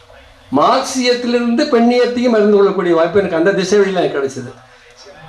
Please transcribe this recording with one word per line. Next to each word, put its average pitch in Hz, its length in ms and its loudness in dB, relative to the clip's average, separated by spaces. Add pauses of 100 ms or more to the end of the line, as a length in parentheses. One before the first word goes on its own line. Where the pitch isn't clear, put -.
(560)
மார்க்சியத்திலிருந்து 240 1080 0
பெண்ணியத்தையும் 240 720 0
அறிந்து 208 220 2
கொள்ளக்கூடிய 185 380 2
வாய்ப்பு 165 240 0
எனக்கு 170 180 -2
அந்த 175 160 2
திசை 185 260 0
வழியில 190 240 0
எனக்கு 143 160 -2
கிடைச்சது. 127 340 -8 (760)